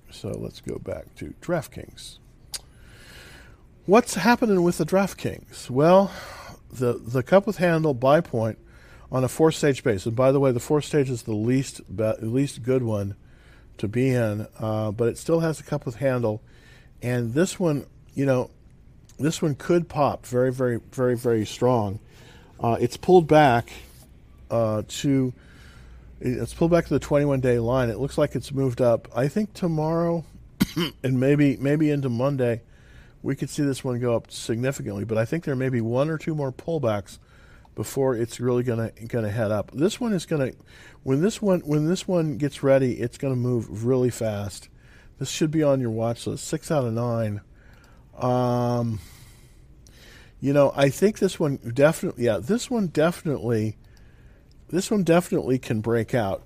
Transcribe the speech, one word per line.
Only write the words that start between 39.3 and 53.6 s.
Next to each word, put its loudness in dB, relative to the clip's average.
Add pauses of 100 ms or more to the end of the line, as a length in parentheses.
head -2
up. -2
This -2
one -2
is -4
gonna, -2 (540)
when 2
this 0
one, 2
when 0
this -2
one 0
gets -4
ready, 4
it's -6
gonna -4
move -2
really 2
fast. -6 (520)
This -6
should -2
be 2
on 4
your -2
watch -4
list. -6
Six -6
out 2
of -2
nine. -2 (760)
Um, 0 (1400)
you 0
know, 6
I 4
think 2
this 0
one 0
definitely, 0
yeah, 2
this -2
one -2
definitely, 0 (920)